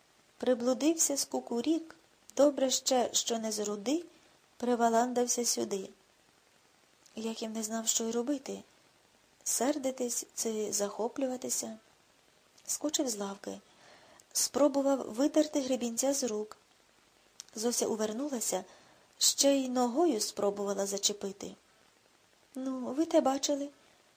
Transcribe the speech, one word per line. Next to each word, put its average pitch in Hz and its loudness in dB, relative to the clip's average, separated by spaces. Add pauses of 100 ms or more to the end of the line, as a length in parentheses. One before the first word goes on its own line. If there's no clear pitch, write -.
(380)
приблудився 262 2
з - 0
кукурік, 269 -2 (420)
добре 269 4
ще, 254 2
що - 0
не 220 -4
з 208 -4
руди, 208 -2 (540)
приваландався 240 2
сюди». 202 -2 (1300)
Яків 226 -8
не 220 -6
знав, 226 -4
що - 2
й 226 -2
робити, 233 -4 (800)
сердитись 262 -2 (100)
чи 220 -4
захоплюватися. 240 -4 (960)
Скочив 294 -2
з 220 -4
лавки, 196 -8 (720)
спробував 269 2
витерти 302 4
гребінця 254 0
з 269 -2
рук. 214 -4 (1000)
Зося 233 0
увернулася, 220 -2 (540)
ще - 4
й 262 0
ногою 247 2
спробувала 202 -2
зачепити. 196 -4 (1000)
Ну, 262 -6
ви 254 -2
те 330 4
бачили? 277 0 (480)